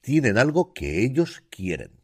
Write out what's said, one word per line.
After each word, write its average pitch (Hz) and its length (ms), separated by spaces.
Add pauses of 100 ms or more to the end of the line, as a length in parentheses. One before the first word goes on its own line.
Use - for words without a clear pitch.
tienen 131 380
algo 156 340
que 76 300
ellos 131 480
quieren. 82 540